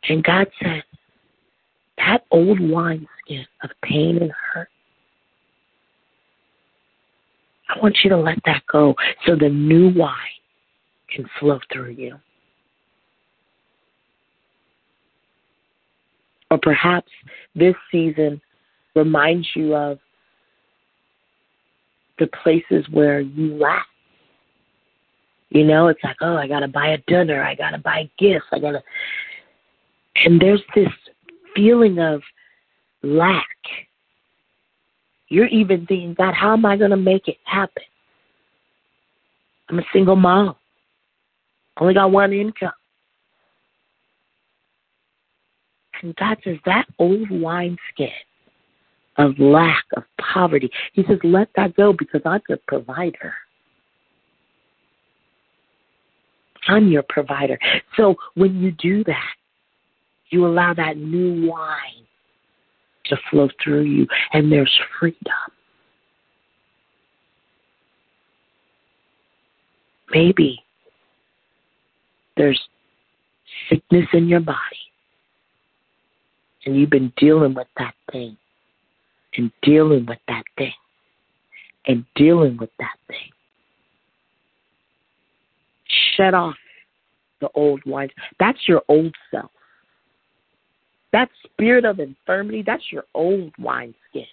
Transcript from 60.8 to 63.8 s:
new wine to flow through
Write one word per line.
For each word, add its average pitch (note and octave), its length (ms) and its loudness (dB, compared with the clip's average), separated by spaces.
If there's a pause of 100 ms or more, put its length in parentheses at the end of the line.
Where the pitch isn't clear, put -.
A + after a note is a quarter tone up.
new E3 500 -2
wine D#3+ 580 -10 (1000)
to C#3+ 100 -4 (120)
flow C#3+ 200 2 (120)
through D3 220 -2